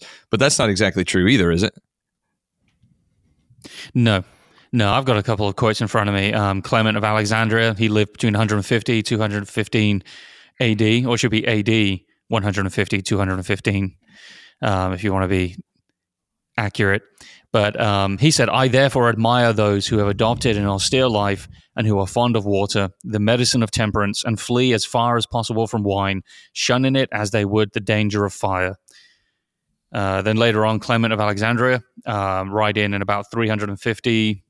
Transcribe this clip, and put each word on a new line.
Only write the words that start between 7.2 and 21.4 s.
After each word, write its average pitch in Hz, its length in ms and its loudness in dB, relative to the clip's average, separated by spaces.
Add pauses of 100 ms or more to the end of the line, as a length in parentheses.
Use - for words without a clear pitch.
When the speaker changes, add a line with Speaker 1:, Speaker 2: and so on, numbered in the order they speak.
Speaker 2:
he 110 120 0
lived 107 260 2
between 107 220 0
a - 20 2
hundred 107 280 2
fifty, 113 360 0
two 110 160 -2
hundred 104 300 -2
fifteen 104 560 0 (560)
A 113 160 0
D, 113 300 2
or 120 100 0
it 113 40 0
should 123 120 0
be 110 160 0
A 110 160 0
D, 101 420 0 (220)
one 113 160 -2
hundred 98 300 -2
fifty, 98 280 -2
two 101 160 -2
hundred 95 280 -2
fifteen, 98 500 -2 (680)
um, 92 300 0
if 90 100 -8
you 104 120 -2
wanna 95 160 0
be 92 260 0 (1000)
accurate. 101 460 -2 (500)
But, 107 260 2
um, 98 380 0
he 151 140 4
said, 127 180 2
"I 131 180 2
therefore 131 400 2
admire 117 460 2
those 104 340 0
who 117 120 0
have 101 100 0
adopted 113 480 0
an 101 80 0
austere 101 420 0
life 101 400 -2 (300)